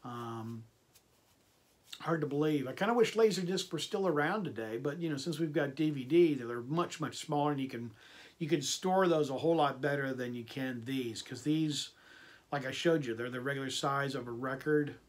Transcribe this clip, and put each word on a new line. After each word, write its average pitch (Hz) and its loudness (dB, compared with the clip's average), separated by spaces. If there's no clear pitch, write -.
Um, 117 -8
hard 160 0
to 147 -2
believe. 143 0
I 135 -6
kinda 214 0
wish 226 4
Laserdisc 190 2
were 165 -4
still 196 0
around 170 2
today, 113 -4
but, 147 -2
you 170 -4
know, 151 -2
since 151 -4
we've 156 -2
got 143 0
D 156 2
V 139 -4
D, 160 6
they're 120 -4
much, 160 -2
much 127 -4
smaller, 147 0
and 135 0
you 131 -2
can, 120 -8
you 156 -4
can 151 2
store 185 2
those 156 4
a 131 -2
whole 160 4
lot 139 2
better 139 0
than 123 -4
you 120 -6
can 127 -6
these, 120 -4
'cause 120 -10
these, 151 0
like 135 -2
I 131 -4
showed 160 2
you, 117 -2
they're 123 -4
the 123 -6
regular 135 -4
size 139 -2
of 123 -6
a 120 -8
record 139 0